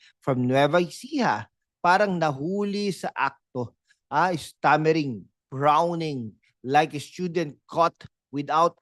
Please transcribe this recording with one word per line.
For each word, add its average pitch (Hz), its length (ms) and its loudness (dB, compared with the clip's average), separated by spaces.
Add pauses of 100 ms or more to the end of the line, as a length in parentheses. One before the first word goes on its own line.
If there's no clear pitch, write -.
(240)
from 127 240 0
Nueva 143 320 4
Ecija, 208 720 -4 (320)
parang 190 320 2
nahuli 190 800 -4
sa - 160 -10
akto. - 640 -6 (320)
Ah, 165 320 0
stammering, 151 800 0 (320)
frowning, 147 800 0 (320)
like 143 320 2
a 139 60 -8
student 170 640 -6
caught 165 400 0 (240)
without 147 500 0